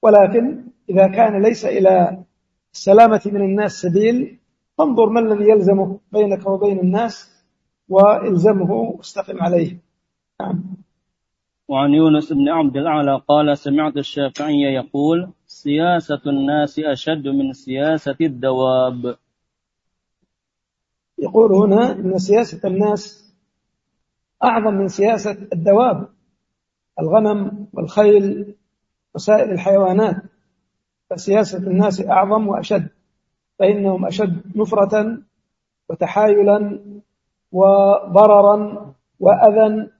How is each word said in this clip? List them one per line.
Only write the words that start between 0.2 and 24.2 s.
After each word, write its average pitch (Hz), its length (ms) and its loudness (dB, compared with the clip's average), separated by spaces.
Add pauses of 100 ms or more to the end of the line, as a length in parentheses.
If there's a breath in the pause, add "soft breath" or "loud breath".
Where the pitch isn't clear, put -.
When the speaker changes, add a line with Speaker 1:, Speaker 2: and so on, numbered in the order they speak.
Speaker 1:
إذا 190 180 4
كان 208 340 0
ليس 226 240 0
إلى 185 580 2 (500)
السلامة 220 520 4
من 202 160 -4
الناس 196 300 -2
سبيل، 214 680 -2 (380)
فانظر 233 320 2
ما 226 100 0
الذي 208 300 2
يلزمك 196 500 2 (120)
بينك 196 360 -2
وبين 196 320 -2
الناس 202 640 -4 (460)
وإلزمه 196 800 2
واستقم 202 720 -8
عليه. 175 360 -2 (640)
نعم. - 220 -8 (1040)
Speaker 2:
وعن 143 260 0
يونس 151 400 2
بن 143 160 0
عبد 151 280 -2
الأعلى 143 500 -2
قال: 147 300 2
سمعت 143 400 -4
الشافعي 143 640 -4
يقول: 143 680 -2 (180)
"سياسة 156 800 -4
الناس 143 520 -2
أشد 151 480 -6
من 139 260 -4
سياسة 143 680 -4
الدواب". 127 920 -2 (2000)
Speaker 1:
يقول 220 340 2
هنا 208 380 2
إن 185 260 -6
سياسة 196 500 -2
الناس 202 680 -6 (1120)